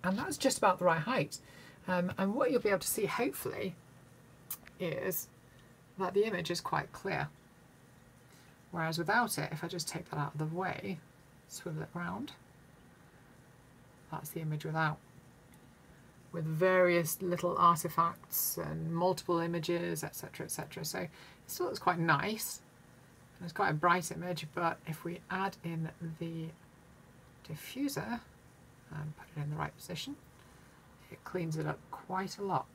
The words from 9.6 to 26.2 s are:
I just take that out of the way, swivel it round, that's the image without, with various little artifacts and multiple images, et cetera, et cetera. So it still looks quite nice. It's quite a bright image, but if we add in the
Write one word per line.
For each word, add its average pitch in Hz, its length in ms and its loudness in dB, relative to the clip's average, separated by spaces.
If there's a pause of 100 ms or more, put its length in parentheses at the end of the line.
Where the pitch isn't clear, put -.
I 170 40 -4
just 170 200 -6
take - 220 -8
that 160 80 -4
out 147 160 -2
of 147 60 -6
the 156 160 -2
way, 185 440 -4 (480)
swivel 156 360 -8
it - 100 -10
round, 175 400 -6 (1800)
that's 151 180 -8
the 165 120 -8
image 156 220 -2
without, 160 360 0 (1300)
with 160 140 -2
various 175 720 6
little 175 380 0
artifacts 170 1000 2
and 160 340 -4
multiple 175 460 2
images, 170 640 0
et - 120 -8
cetera, - 300 -8
et 156 60 -10
cetera. - 340 -8
So 185 140 -4
it 175 100 -4 (380)
still - 180 -4
looks - 140 -4
quite 175 180 2
nice. 170 640 0 (800)
It's 170 100 -8
quite 185 200 2
a - 20 2
bright 175 380 4
image, 170 420 -4
but 170 320 2
if 156 180 -8
we 175 180 -6 (100)
add 190 320 -2
in 165 260 -2 (300)
the 165 300 -6 (1000)